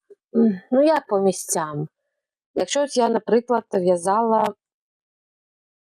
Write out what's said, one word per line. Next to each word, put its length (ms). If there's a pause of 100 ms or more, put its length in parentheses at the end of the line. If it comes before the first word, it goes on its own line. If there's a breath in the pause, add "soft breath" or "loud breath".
(360)
м, 260 (100)
ну 120
як 240
по 120
місцям? 680 (680)
Якщо 280
ось 140
я, 120
наприклад, 540 (100)
в'язала, 800 (1300)